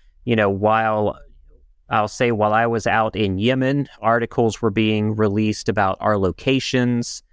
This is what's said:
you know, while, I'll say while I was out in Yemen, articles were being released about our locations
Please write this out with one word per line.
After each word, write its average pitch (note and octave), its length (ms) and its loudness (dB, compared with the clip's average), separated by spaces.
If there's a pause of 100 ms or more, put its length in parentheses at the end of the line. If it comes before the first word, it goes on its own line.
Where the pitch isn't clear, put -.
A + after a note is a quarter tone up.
(240)
you A#2+ 120 0
know, G#2 140 2
while, G#2+ 680 0 (680)
I'll G#2+ 200 0
say A#2+ 240 0
while G#2+ 200 0
I A2+ 140 2
was A#2 200 -2
out A2 300 0
in G2 220 0
Yemen, C3 500 0 (140)
articles A2+ 580 0
were A2+ 100 0
being G#2+ 460 0
released G#2+ 520 0
about G2 320 0
our G#2 180 0
locations B2 1040 -2 (100)